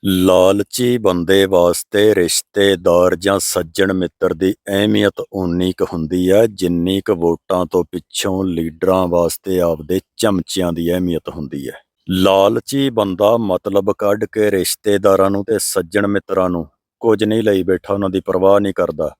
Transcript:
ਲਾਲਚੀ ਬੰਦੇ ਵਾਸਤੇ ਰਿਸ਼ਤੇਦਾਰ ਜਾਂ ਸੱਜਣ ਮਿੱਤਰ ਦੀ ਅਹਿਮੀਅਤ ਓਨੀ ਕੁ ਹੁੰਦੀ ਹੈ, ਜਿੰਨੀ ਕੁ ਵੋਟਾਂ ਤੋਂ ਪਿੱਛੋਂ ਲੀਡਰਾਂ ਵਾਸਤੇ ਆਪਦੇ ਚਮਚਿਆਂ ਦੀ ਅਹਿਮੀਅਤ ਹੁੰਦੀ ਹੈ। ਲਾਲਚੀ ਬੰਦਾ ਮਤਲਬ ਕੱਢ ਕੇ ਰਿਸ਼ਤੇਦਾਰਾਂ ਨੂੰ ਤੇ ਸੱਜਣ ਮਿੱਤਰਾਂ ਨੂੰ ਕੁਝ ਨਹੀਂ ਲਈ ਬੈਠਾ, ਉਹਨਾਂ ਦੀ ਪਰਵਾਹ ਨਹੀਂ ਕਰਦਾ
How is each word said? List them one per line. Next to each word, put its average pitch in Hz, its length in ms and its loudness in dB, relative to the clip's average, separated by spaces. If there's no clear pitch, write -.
ਲਾਲਚੀ 95 920 2
ਬੰਦੇ 95 480 2
ਵਾਸਤੇ 95 720 2
ਰਿਸ਼ਤੇਦਾਰ 90 1000 2
ਜਾਂ 98 240 0
ਸੱਜਣ 92 540 -2
ਮਿੱਤਰ 90 400 -4
ਦੀ 92 180 0
ਅਹਿਮੀਅਤ 104 720 -2
ਓਨੀ 90 380 -2
ਕੁ 95 220 -4
ਹੁੰਦੀ 90 380 -2
ਹੈ, 110 160 4
ਜਿੰਨੀ 92 540 -2
ਕੁ 101 140 -2
ਵੋਟਾਂ 85 500 -2
ਤੋਂ 87 260 -2
ਪਿੱਛੋਂ 95 520 -6
ਲੀਡਰਾਂ 90 640 -2
ਵਾਸਤੇ 87 540 -2
ਆਪਦੇ 82 380 -2
ਚਮਚਿਆਂ 92 560 -2
ਦੀ 85 180 -4
ਅਹਿਮੀਅਤ 87 380 -4
ਹੁੰਦੀ 71 380 -12
ਹੈ। - 60 -12
ਲਾਲਚੀ 101 800 2
ਬੰਦਾ 104 480 0
ਮਤਲਬ 98 600 -2
ਕੱਢ 104 280 -2
ਕੇ 104 260 0
ਰਿਸ਼ਤੇਦਾਰਾਂ 98 800 2
ਨੂੰ 98 140 -2
ਤੇ 113 140 -4
ਸੱਜਣ 98 500 -2
ਮਿੱਤਰਾਂ 95 420 -2
ਨੂੰ 85 180 -6
ਕੁਝ 110 240 2
ਨਹੀਂ 110 200 0
ਲਈ 101 200 0
ਬੈਠਾ, 92 300 -4
ਉਹਨਾਂ 98 160 -2
ਦੀ 92 100 -2
ਪਰਵਾਹ 95 400 2
ਨਹੀਂ 101 140 -4
ਕਰਦਾ 80 460 -4